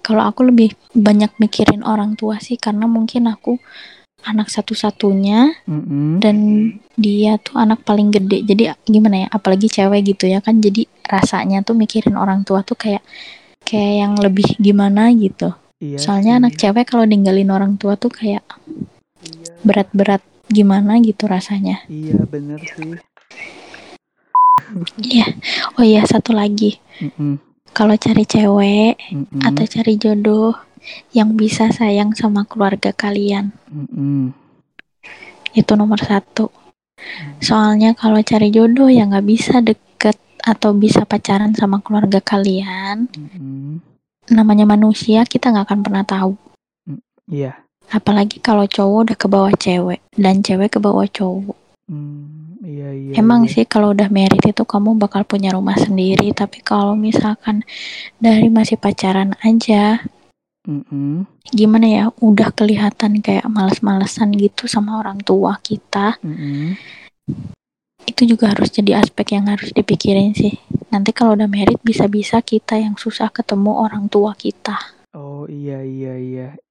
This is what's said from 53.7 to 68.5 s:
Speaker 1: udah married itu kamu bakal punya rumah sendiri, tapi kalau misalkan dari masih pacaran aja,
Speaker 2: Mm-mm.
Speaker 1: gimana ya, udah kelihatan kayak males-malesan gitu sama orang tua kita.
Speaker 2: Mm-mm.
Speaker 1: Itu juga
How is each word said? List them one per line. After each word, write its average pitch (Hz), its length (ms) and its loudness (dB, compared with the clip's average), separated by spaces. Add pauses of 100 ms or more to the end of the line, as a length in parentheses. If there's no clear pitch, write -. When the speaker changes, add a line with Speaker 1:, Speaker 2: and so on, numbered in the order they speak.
Speaker 1:
udah 202 160 0
married 196 320 4
itu 214 240 0
kamu 220 320 0
bakal 202 240 0
punya 196 320 -2
rumah 196 240 -2
sendiri, 190 560 0
tapi - 240 -6
kalau 208 400 -2
misalkan 214 640 -4 (560)
dari 226 320 4
masih 220 240 2
pacaran 196 640 -2
aja, 220 640 2 (640)
Speaker 2:
Mm-mm. 143 560 -6 (240)
Speaker 1:
gimana 220 400 4
ya, 214 160 2 (160)
udah 214 320 4
kelihatan 208 720 0
kayak 196 240 -2
males-malesan 202 880 -2
gitu 202 320 -2
sama 214 320 -4
orang 202 240 -10
tua 190 400 0
kita. - 560 -4
Speaker 2:
Mm-mm. 151 560 -8 (1300)
Speaker 1:
Itu 240 240 0
juga 220 240 2